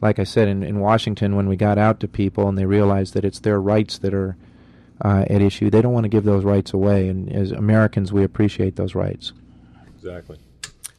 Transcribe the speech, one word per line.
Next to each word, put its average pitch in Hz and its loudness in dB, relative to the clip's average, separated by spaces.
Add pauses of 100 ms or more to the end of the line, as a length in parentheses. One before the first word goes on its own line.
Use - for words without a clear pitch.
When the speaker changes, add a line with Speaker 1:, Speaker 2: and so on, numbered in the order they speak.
Speaker 1:
like 107 0
I 98 0
said, 110 2
in, 98 -4
in 101 -4
Washington, 104 0
when 98 0
we 95 0
got 104 0
out 107 2
to 101 -6
people 101 -2
and 98 -2
they 98 0
realized 98 2
that 101 -2
it's 98 -4
their 104 0
rights 104 0
that 98 -4
are, 95 -4 (640)
uh, 101 2
at 101 2
issue, 101 2
they 107 6
don't 123 2
wanna 113 0
give 104 0
those 101 2
rights 101 0
away. 98 2
And 95 -6
as 98 -2
Americans, 104 2
we 101 2
appreciate 98 0
those 95 -4
rights. 95 -6 (640)
Speaker 2:
Exactly. 82 -16 (600)